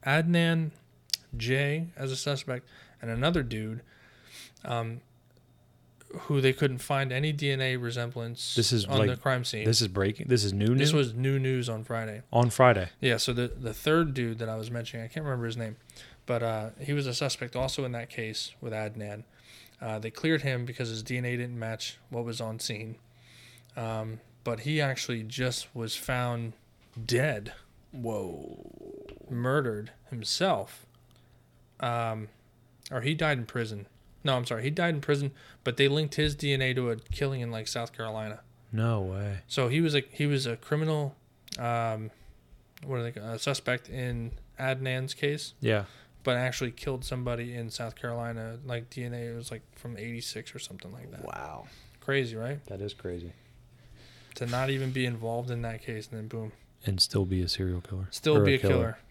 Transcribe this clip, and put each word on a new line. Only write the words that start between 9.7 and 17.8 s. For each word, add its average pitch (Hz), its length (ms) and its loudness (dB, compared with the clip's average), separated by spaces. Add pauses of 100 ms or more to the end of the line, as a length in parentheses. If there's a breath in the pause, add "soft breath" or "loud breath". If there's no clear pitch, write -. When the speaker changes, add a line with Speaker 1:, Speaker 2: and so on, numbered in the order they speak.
Speaker 2:
is 110 80 4
breaking, 98 400 2
this 123 160 6
is 98 80 2
new 104 220 4
Speaker 1:
This 143 180 6
Speaker 2:
new? 160 60 6
Speaker 1:
was 120 160 2
new 135 240 2
news 131 300 2
on 110 160 -4
Friday. 113 380 -4 (100)
Speaker 2:
On 120 180 8
Friday. 107 380 8 (120)
Speaker 1:
Yeah, 120 160 4
so 127 160 0
the, 120 160 0
the 117 240 -6
third 156 420 4
dude 117 260 -2
that 113 80 -4
I 110 80 -4
was 113 140 -8
mentioning, 117 340 -6
I 113 40 -10
can't 156 160 -6
remember 123 220 -2
his 113 100 -2
name, 113 200 -4 (500 loud breath)
but, 120 160 0
uh, 110 280 0 (100)
he 139 120 -2
was 143 140 2
a 123 80 -2
suspect 127 420 -2
also 131 280 -2